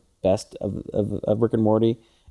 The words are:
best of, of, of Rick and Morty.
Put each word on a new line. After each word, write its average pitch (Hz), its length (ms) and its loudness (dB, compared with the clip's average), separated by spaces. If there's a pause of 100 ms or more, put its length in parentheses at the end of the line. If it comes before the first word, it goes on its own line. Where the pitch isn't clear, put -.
(240)
best 95 380 0
of, 95 200 -6 (120)
of, 104 180 -2 (140)
of 107 160 0
Rick 113 100 2
and 110 100 0
Morty. 110 380 2 (320)